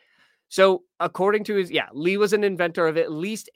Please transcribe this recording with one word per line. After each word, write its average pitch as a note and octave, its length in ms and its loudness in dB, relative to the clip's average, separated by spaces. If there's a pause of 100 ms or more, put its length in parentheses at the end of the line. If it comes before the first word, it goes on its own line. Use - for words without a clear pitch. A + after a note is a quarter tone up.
(480)
So F#3+ 360 4 (160)
according F#3+ 440 0
to G#3 120 -4
his, F#3 160 -2
yeah, C3 200 0
Lee E3+ 240 -2
was G3+ 160 2
an G#3 120 2
inventor F3 420 0
of D#3 100 0
at E3 140 0
least F#3+ 460 -8